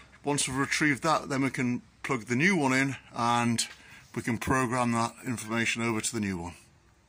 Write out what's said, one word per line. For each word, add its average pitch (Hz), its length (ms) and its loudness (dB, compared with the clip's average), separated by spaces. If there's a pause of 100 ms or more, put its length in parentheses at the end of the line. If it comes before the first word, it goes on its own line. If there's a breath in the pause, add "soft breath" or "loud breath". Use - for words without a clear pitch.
(220 loud breath)
once 143 240 0
we've 131 100 -4
retrieved 139 460 2
that, 160 260 2
then 135 140 0
we 135 80 0
can 123 320 -2 (200)
plug 117 240 -2
the 120 100 0
new 185 200 4
one 135 160 2
in 135 240 2 (200)
and 117 500 2 (480 loud breath)
we 120 80 -6
can 117 160 -2
program 123 540 2
that 117 200 0 (140)
information 113 560 -2
over 113 180 0
to - 140 -4
the 113 60 -2
new 98 180 -2
one. 85 160 -10 (540)